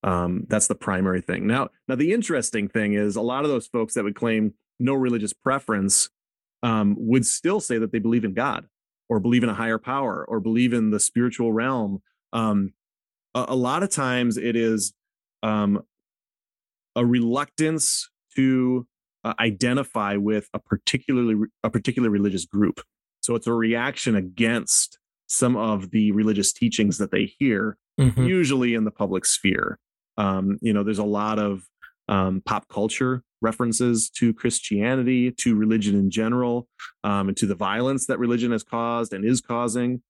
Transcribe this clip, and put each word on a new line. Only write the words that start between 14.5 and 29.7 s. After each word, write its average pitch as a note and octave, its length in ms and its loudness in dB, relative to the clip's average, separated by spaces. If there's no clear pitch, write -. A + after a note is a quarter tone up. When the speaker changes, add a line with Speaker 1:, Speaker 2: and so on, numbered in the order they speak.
Speaker 1:
is, A2+ 360 0
um, G#2 400 0
a A#2+ 100 2
reluctance C3 1040 0
to, B2+ 520 2
uh, A#2 160 -4
identify A2+ 760 -2
with G#2 380 -2
a G#2+ 40 -8
particularly, A2+ 880 -2
a A2 60 0
particular A#2 400 0
religious G2+ 340 0
group. - 360 -2
So A#2+ 140 -4
it's A2+ 140 -4
a A#2 40 0
reaction A#2 600 0
against G#2 840 0
some B2 280 2
of G#2 340 -2
the G#2+ 220 4
religious G#2 400 2
teachings A2 460 0
that G2+ 120 -4
they F#2+ 140 2
hear, A2 380 0
Speaker 2:
Mm-hmm. B2+ 280 4
Speaker 1:
usually C3+ 480 2
in A2 100 0
the G#2+ 60 0
public F#2+ 340 -4
sphere. - 540 0